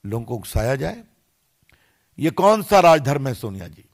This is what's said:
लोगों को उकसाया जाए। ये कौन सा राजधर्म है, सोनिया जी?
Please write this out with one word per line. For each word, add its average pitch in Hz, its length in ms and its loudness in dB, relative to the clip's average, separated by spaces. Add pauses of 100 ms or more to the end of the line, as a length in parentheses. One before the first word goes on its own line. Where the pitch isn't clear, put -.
लोगों 113 180 -8
को 117 100 -10
उकसाया 113 420 -4
जाए। 190 280 -10 (1120)
ये 156 120 -2
कौन 202 320 2
सा 196 180 4
राजधर्म 143 480 4
है, 120 60 -6
सोनिया 95 340 -12
जी? - 260 -20